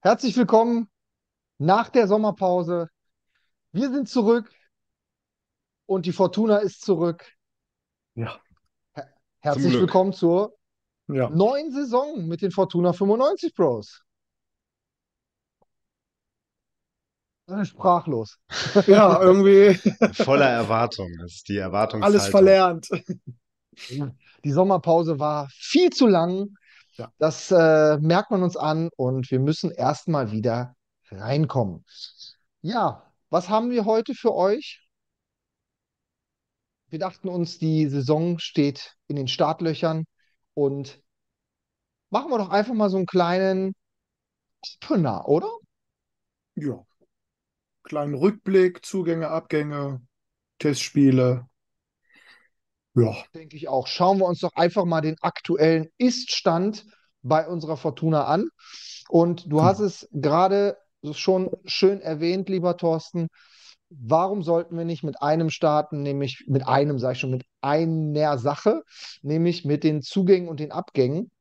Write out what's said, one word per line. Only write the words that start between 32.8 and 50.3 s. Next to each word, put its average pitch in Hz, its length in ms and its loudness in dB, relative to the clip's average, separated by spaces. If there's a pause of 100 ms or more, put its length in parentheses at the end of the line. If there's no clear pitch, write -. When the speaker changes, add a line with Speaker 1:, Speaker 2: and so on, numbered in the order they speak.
Speaker 1:
was 180 220 -2
haben 226 200 0
wir 233 140 -2
heute 220 300 -2
für 220 200 -2
euch? 202 540 -4 (2000)
Wir 160 100 -12
dachten 185 300 -8
uns, 175 300 -6
die 156 320 0
Saison 151 480 -2
steht - 580 -4 (120)
in 147 80 -6
den 135 120 -6
Startlöchern 160 800 -2 (480)
und 139 480 -4 (1080)
machen 269 220 -4
wir 247 80 -2
doch 196 100 -4
einfach 208 240 -2
mal 214 160 0
so 190 80 -2
einen 190 80 -2
kleinen 185 680 0 (1080)
Opener, 151 480 -2
oder? 180 220 0 (1040)
Speaker 2:
Ja. 143 280 -8 (1000)
Kleinen 147 320 -8
Rückblick, 185 720 0
Zugänge, 165 420 -4
Abgänge, 147 720 -6 (600)